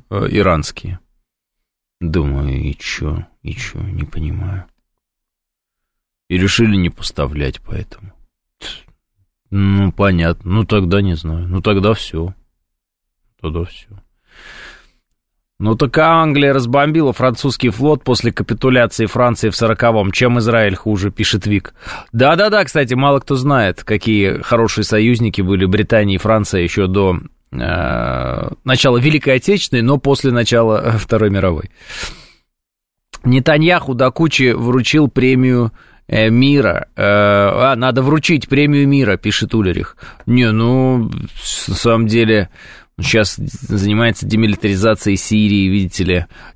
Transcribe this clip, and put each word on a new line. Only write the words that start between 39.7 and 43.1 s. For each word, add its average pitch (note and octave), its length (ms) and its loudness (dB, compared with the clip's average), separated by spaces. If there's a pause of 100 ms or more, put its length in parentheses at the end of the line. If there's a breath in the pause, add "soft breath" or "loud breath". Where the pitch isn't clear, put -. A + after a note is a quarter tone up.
Не, A#2+ 280 2
ну, B2 580 0 (280)
с-, - 300 -8
на G2 60 -4
самом A2+ 320 0
деле, A2 420 2 (520 loud breath)
щас G#2+ 360 0